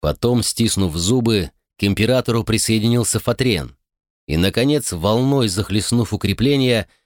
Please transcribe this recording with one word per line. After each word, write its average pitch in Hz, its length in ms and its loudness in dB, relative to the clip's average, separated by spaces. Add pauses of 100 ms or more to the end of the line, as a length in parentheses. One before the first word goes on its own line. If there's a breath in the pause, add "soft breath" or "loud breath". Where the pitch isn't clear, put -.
Потом, 117 420 0
стиснув 98 520 -2
зубы, 104 560 0 (260)
к - 60 -8
императору 113 600 0
присоединился 110 760 0
Фатрен. 104 560 -2 (520)
И, 73 100 0
наконец, 123 540 0
волной 117 560 2
захлестнув 104 640 -2
укрепления 120 760 0 (180)